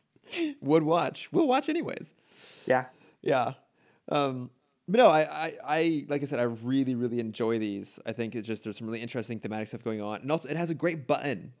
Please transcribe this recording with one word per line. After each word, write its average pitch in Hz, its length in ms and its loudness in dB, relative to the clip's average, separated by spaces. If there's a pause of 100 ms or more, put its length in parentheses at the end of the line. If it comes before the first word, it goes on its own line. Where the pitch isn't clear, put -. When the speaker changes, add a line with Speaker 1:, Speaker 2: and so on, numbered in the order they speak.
(640)
Speaker 1:
would 156 200 4
watch. 156 500 0
We'll 320 160 4
watch 269 200 2
anyways. - 460 -6 (520)
Speaker 2:
Yeah. 127 200 2 (360)
Speaker 1:
Yeah. 131 320 2 (560)
Um, 135 400 0 (400)
but 208 80 6
no, 247 100 10
I, 156 120 8 (240)
I, 165 80 -6 (120)
I, 156 440 2
like 143 140 0
I - 20 -2
said, 135 160 -2
I 120 40 4
really, 123 500 0
really 120 260 0
enjoy 113 380 0
these. 101 480 -4
I 113 60 -4
think 113 220 -4
it's 107 140 -6
just, 107 160 -6
there's 107 140 -8
some 113 80 -8
really 110 160 -6
interesting 117 360 -6
thematic 107 300 -6
stuff - 160 -12
going 110 160 -2
on. 104 220 -6
And 135 100 -2
also, 160 160 -2
it 147 80 -4
has 170 140 -2
a 165 40 -2
great 160 320 -2
button 135 540 -2